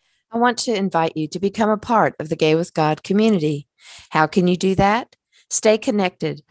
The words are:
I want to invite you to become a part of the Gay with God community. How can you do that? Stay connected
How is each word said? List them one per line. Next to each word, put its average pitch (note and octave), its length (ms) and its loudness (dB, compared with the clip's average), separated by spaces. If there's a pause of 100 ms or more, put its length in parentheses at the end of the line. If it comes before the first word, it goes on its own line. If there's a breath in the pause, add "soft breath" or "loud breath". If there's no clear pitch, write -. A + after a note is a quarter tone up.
(320)
I A#3 60 -4
want A#3+ 220 2
to A#3+ 140 -2
invite F3 400 0
you D#3 140 -4
to F3+ 100 -12
become G3+ 300 -2
a G#3+ 80 0
part G#3 420 0
of D#3 120 -10
the D#3+ 60 -2
Gay D#3 180 2
with E3+ 180 -2
God D#3 300 0
community. F#3 640 0 (400 loud breath)
How D#3 180 2
can F3+ 220 2
you F3+ 80 2
do F#3+ 200 0
that? G3+ 380 0 (360 soft breath)
Stay A3 260 2
connected F#3 640 -4 (100)